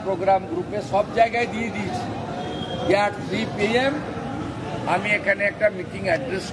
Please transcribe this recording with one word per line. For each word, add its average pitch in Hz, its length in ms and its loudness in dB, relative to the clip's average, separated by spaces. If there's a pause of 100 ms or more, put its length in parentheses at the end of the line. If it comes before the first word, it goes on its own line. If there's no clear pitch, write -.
প্রোগ্রাম 190 420 4
গ্রুপে 180 440 -4
সব 202 140 4 (100)
জায়গায় 233 320 4
দিয়ে 214 240 -2
দিয়েছি 196 360 -4 (840)
যে 180 60 6
at 202 280 4
three 208 240 -2 (100)
P - 20 -4 (320)
M 294 40 0 (960)
আমি 196 220 2
এখানে 202 340 2
একটা 208 260 2
মিটিং 185 340 -6
অ্যাড্রেস 175 480 0